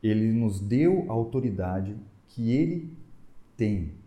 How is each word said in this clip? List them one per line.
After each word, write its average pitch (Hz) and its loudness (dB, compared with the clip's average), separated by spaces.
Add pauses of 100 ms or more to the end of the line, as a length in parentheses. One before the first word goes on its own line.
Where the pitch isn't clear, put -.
Ele 110 4
nos 110 2
deu 147 2
a 113 -4
autoridade 104 -2 (320)
que 117 -2
Ele 165 0 (640)
tem. 101 -2 (120)